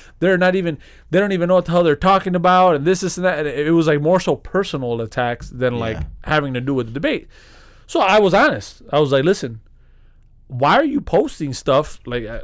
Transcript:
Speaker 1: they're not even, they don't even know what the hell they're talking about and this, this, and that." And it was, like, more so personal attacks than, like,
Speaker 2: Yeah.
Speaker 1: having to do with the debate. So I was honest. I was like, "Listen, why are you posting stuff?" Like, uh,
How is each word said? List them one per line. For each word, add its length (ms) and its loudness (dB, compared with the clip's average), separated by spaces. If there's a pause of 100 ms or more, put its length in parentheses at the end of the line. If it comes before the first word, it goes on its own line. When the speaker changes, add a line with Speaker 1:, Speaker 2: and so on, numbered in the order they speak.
(180)
Speaker 1:
they're 180 2
not 200 2
even, 220 -4 (320)
they 100 2
don't 120 0
even 160 0
know 60 4
what 120 2
the 60 -4
hell 120 4
they're 120 2
talking 380 0
about 400 4
and 100 -2
this, 160 2
this, 160 -6
and 80 -4
that." 140 0
And 100 -4
it 240 -2
was, 140 4
like, 140 2
more 200 2
so 160 -2
personal 640 -4
attacks 500 -6
than, 280 -2
like, 200 -6
Speaker 2:
Yeah. 60 -8 (200)
Speaker 1:
having 300 -2
to 60 -4
do 140 -2
with 140 -2
the 40 -14
debate. 360 -4 (580)
So 140 -2
I 180 4
was 160 4
honest. 480 0 (100)
I 60 2
was 140 2
like, 120 2
"Listen, 360 -2 (880)
why 280 2
are 80 2
you 160 -4
posting 540 -2
stuff?" 500 -2
Like, 220 -8
uh, 180 -12